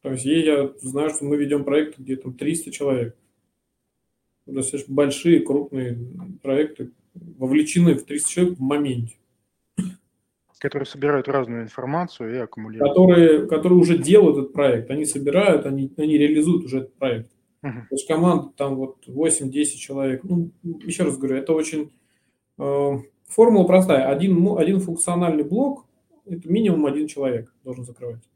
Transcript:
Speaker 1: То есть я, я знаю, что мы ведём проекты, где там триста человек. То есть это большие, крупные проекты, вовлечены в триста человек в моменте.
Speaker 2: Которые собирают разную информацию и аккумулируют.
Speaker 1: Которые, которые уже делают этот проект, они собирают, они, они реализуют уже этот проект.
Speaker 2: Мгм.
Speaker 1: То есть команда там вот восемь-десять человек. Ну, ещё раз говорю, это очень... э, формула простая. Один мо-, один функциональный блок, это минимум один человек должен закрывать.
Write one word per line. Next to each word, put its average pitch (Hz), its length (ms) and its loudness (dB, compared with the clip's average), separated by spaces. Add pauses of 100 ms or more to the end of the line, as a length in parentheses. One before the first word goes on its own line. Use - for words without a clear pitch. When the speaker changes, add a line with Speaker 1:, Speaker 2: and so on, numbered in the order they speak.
Speaker 1:
То 139 120 -8
есть 123 120 -8
я, 151 140 2
я 143 420 0
знаю, 139 300 -4
что 147 160 -8
мы 143 100 0
ведём 143 280 -2
проекты, 147 380 -2
где 131 140 -8
там 131 160 -14
триста 156 380 -6
человек. 127 460 -4 (1300)
То 135 60 -16
есть 131 200 -6
это 139 160 -8
большие, 143 520 2
крупные 131 580 -4 (440)
проекты, 147 500 -4 (220)
вовлечены 151 840 2
в - 100 -10
триста 147 240 -6
человек 180 280 -2
в 131 40 -6
моменте. 131 540 -4 (1400)
Speaker 2:
Которые 139 280 -6
собирают 139 420 -2
разную 120 360 -4
информацию 127 720 -8
и 127 40 -6
аккумулируют. 113 500 -6
Speaker 1:
Которые, 170 580 6
которые 180 320 4
уже 165 200 6
делают 156 400 6
этот 131 160 -6
проект, 127 360 0
они 147 140 -4
собирают, 147 600 2
они, 139 320 -4
они 151 180 2
реализуют 151 480 2
уже 131 140 -6
этот - 160 -10
проект. 117 360 -4 (320)
Speaker 2:
Мгм. 123 260 -10
Speaker 1:
То 135 60 -8
есть 135 120 -6
команда 160 500 0
там 139 200 -4
вот 131 300 -10
восемь-десять 147 720 -4
человек. 135 420 -6
Ну, 175 280 -4 (120)
ещё 165 420 -6
раз 139 120 -2
говорю, 131 200 -4
это 135 160 -4
очень... 151 380 -4 (680)
э, 139 320 -2 (360)
формула 214 380 4
простая. 180 440 4
Один 170 300 2
мо-, 196 200 2
один 180 200 2
функциональный 175 640 -2
блок, 254 440 -2 (400)
это 175 260 -12
минимум 185 340 2
один 147 220 -2
человек 127 440 -6 (120)
должен 123 200 -12
закрывать. 120 380 -16 (140)